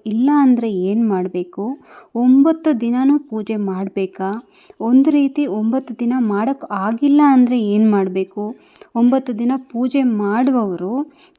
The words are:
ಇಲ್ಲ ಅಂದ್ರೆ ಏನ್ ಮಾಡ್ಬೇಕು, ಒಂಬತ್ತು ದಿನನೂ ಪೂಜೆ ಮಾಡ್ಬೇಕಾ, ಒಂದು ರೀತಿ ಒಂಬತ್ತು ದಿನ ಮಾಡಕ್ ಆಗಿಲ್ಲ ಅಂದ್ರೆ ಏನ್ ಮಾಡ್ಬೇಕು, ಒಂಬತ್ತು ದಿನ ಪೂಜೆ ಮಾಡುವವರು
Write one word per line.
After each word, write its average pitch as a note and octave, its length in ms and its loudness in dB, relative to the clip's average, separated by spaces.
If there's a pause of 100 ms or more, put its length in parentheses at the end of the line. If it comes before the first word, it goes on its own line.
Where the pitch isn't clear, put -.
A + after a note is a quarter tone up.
ಇಲ್ಲ A3+ 320 0
ಅಂದ್ರೆ A#3+ 320 2 (120)
ಏನ್ G#3+ 260 0
ಮಾಡ್ಬೇಕು, F#3 580 -4 (480)
ಒಂಬತ್ತು C#4 640 2
ದಿನನೂ B3+ 380 0
ಪೂಜೆ A3 460 -6
ಮಾಡ್ಬೇಕಾ, F#3+ 680 -6 (500)
ಒಂದು C4 300 4
ರೀತಿ C#4 360 0
ಒಂಬತ್ತು A3+ 520 -4
ದಿನ A#3+ 160 -2 (120)
ಮಾಡಕ್ A3 400 -2 (120)
ಆಗಿಲ್ಲ A#3 480 2
ಅಂದ್ರೆ B3+ 360 4
ಏನ್ G#3+ 280 2
ಮಾಡ್ಬೇಕು, F#3+ 540 -2 (500)
ಒಂಬತ್ತು B3 440 0
ದಿನ A#3 140 -2 (160)
ಪೂಜೆ B3 320 -2 (180)
ಮಾಡುವವರು G#3 720 -2 (460)